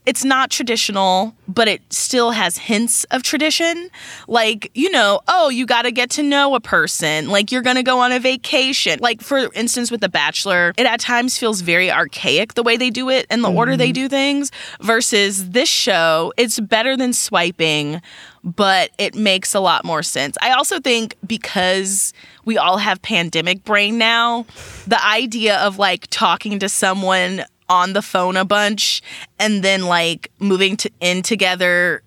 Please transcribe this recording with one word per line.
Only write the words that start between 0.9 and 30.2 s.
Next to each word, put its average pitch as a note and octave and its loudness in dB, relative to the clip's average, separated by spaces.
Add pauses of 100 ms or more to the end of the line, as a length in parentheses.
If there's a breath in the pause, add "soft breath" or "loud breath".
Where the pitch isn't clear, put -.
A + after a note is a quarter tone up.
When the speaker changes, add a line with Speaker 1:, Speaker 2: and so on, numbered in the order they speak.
Speaker 1:
but A3 0
it F#3+ -2 (100)
still A#3 0
has G#3+ -2
hints A3+ -2
of B3+ -2
tradition. E4 -2 (400 loud breath)
Like, A3+ 0
you - 0
know, A#3+ 2
oh, E4 4
you B3+ -2
gotta A#3+ 0
get B3 -2
to D4+ -2
know C#4+ 2
a A#3+ -2
person. D#3 0
Like, G3+ 0
you're B3 0
gonna B3 2
go B3+ 2
on B3 2
a B3 0
vacation. C4 0
Like, A#3 0
for C4+ 0
instance, A#3+ -2
with A#3 -4
The G3+ 0
Bachelor, E3+ 0
it A#3+ 2
at A#3 0
times B3 -2
feels A3 -2
very F3 2
archaic E3 0
the A#3+ 0
way A#3 2
they B3+ 0
do B3+ -4
it C4 0
and A#3 0
the G#3+ 0
order A#3 2
they B3+ 2
Speaker 2:
Mm-hmm. B3+ 0
Speaker 1:
do C4 -2
things, C#4 0 (300 loud breath)
versus G3+ 0
this B3 2
show, E3 2
it's A3+ 0
better A3+ 0
than B3 0
swiping, E3 0 (420 loud breath)
but F#3 2 (100)
it G3+ -4
makes F#3+ 0
a G3+ 2
lot F3 2
more E3 -2
sense. C#3 -4
I A#3+ 2
also C#4+ 0
think A#3 -2 (100)
because F#3+ -2 (320 loud breath)
we A3 -2
all F3 2
have G3+ -2
pandemic F3 -2
brain G#3 0
now, A#3 2 (420 loud breath)
the G3+ 2
idea A3 2
of, G3 0
like, F#3 0
talking G3+ 0
to G3 -2
someone F#3+ 0 (260)
on F3+ 4
the G3+ 0
phone F#3 0
a F#3+ 2
bunch G#3 0 (380 loud breath)
and G#3 0
then, F#3+ 2
like, E3+ 0